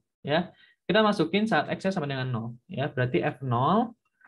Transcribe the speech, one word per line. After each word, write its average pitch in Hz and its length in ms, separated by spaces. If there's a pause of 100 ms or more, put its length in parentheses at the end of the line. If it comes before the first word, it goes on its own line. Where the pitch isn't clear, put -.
(200)
Ya. 156 320 (320)
Kita 196 160
masukin 202 480
saat 156 240
X-nya 190 160
sama 185 160
dengan 131 240
nol. 117 200 (200)
Ya, 139 240
berarti 127 320
F 151 160
nol 139 560 (320)